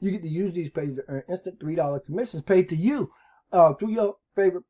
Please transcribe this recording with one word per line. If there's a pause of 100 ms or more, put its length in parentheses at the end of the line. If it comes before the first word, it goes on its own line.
you
get
to
use
these
pages
to
earn
instant
three
dollar
commissions
paid
to
you, (420)
uh,
through
your (180)
favorite